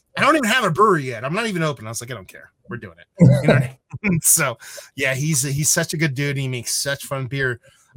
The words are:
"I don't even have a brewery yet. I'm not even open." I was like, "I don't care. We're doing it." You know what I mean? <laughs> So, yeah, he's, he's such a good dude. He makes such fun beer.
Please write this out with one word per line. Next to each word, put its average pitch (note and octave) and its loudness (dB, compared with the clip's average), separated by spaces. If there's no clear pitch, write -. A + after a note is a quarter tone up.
"I F3 0
don't C4+ 6
even C4+ 2
have B3 2
a F#3 2
brewery F3+ 4
yet. A#2+ -6
I'm D3 -4
not A3+ -2
even F3+ -2
open." B2+ -4
I A2+ -10
was A#2 -8
like, A#2+ -14
"I B2+ -8
don't F#2+ -12
care. - -20
We're A#2+ -8
doing G2+ -16
it." E2+ -20
You E3+ 10
know C3 4
what B2+ 4
I - -10
mean? F3+ 0
<laughs> - -10
So, C#3 0
yeah, C3+ 0
he's, C#3+ -2
he's C#3+ -2
such E3 0
a F3 -6
good D3+ 0
dude. C#3+ -2
He C3+ -4
makes B2 -6
such C#3 -6
fun C3+ -6
beer. C3 -2